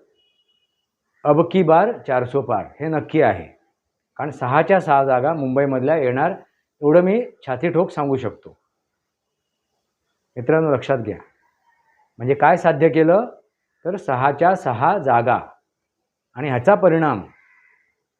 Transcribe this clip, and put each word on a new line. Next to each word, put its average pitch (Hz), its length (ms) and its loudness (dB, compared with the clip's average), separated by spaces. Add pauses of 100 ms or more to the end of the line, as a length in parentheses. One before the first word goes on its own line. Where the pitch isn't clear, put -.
(1200)
"अब 147 280 2
की 190 100 2
बार 175 360 2
चारसो 127 420 -4
पार", 113 260 -4 (140)
हे 156 80 -6
नक्की 151 340 -2
आहे. 92 240 0 (680)
कारण 147 140 -8
सहाच्या 151 500 0
सहा 139 240 2
जागा 135 280 0
मुंबईमधल्या 139 640 -2
येणार, 135 340 -2 (520)
एवढं 156 180 4
मी 214 260 0 (200)
छाती 131 240 -4
ठोक 180 200 0
सांगू 143 260 -4
शकतो. 104 420 -10 (1800)
मित्रांनो, 151 340 0
लक्षात 131 280 -2
घ्या, 101 200 -8 (1000)
म्हणजे 127 160 -2
काय 151 220 4
साध्य 160 320 2
केलं, 165 380 2 (580)
तर 185 120 -6
सहाच्या 143 580 0
सहा 151 440 -2
जागा. 120 400 2 (960)
आणि 143 140 -8
ह्याचा 131 260 2
परिणाम 160 460 2 (1000)